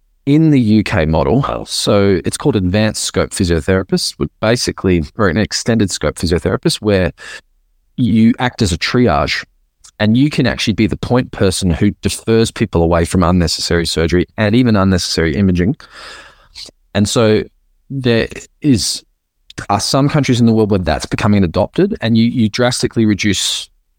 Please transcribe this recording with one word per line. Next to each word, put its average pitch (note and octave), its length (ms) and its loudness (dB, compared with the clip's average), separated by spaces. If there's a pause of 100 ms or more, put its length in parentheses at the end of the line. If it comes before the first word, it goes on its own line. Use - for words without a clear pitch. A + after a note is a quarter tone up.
(260)
in D#3 260 4
the C#3 80 4
U G#2+ 240 4
K E2 220 -2
model, D#2 600 0
so G2 600 0
it's - 120 -4
called C3 200 0
advanced G2+ 460 -2
scope - 280 -4
physiotherapist, F2+ 880 -2
but D2 100 -4 (120)
basically, F#2+ 600 0 (140)
or G#2 120 2
an D#2+ 80 -2
extended G#2+ 520 -2
scope - 260 -4
physiotherapist, F#2+ 680 -2
where F#2+ 320 0 (840)
you A2+ 420 4
act B2 240 -4
as F2+ 120 0
a E2 40 -2
triage, F2+ 640 0 (560)
and G#2+ 180 2
you C#3+ 140 2
can C#3+ 160 0
actually G2+ 260 -2
be G2+ 140 0
the - 100 -2
point - 340 -2
person F#2+ 380 -2
who G2 220 2 (100)
defers A2+ 480 0
people G2+ 320 -2
away E2+ 240 2
from - 160 0
unnecessary E2+ 640 0
surgery E2 400 0 (120)
and G#2 180 0
even A#2+ 200 4
unnecessary F2 600 0
imaging. F#2 400 2 (1200)
And G2+ 120 2
so G#2+ 360 2 (460)
there B2 380 0 (340)
is, - 420 0 (640)
are G#2 100 0
some C#3 300 0
countries C3+ 300 0
in A#2 80 4
the A2+ 60 4
world A2 180 2
where G2+ 80 2
that's D#2+ 260 -4
becoming G#2 380 0
adopted, D#3+ 580 0
and A2+ 160 0
you, A2+ 80 4
you A#2+ 240 0
drastically A#2+ 560 -2
reduce G#2 640 -2 (300)